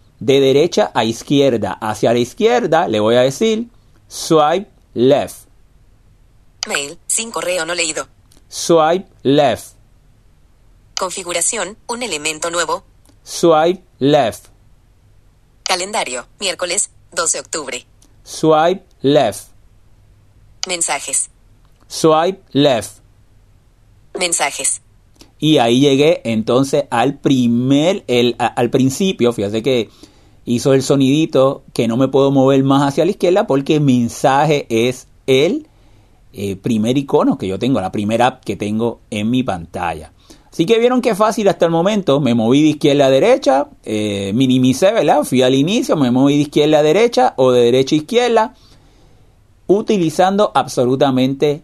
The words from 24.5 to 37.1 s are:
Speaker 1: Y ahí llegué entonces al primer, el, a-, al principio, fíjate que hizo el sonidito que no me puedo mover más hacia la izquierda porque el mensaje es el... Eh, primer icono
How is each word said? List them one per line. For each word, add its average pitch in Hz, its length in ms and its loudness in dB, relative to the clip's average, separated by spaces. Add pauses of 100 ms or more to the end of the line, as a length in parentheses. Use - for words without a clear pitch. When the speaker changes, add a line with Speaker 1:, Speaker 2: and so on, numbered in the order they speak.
Speaker 1:
Y 151 200 2
ahí 120 200 2
llegué 143 460 2
entonces 123 680 0
al 127 280 0
primer, 135 880 0
el, 120 320 2
a-, 120 60 0
al 120 240 -2
principio, 135 640 0
fíjate 107 300 -6
que 123 280 -2 (540)
hizo 120 300 0
el 135 80 2
sonidito 139 800 2 (100)
que 123 140 -2
no 117 100 -2
me 135 120 0
puedo 139 240 2
mover 135 320 4
más 139 240 2
hacia 156 160 0
la 190 80 0
izquierda 185 340 0
porque 139 300 0
el 151 60 0
mensaje 139 880 0
es 120 360 -2 (220)
el... 170 400 0 (640)
Eh, 101 240 -8
primer 117 420 -2
icono 147 400 0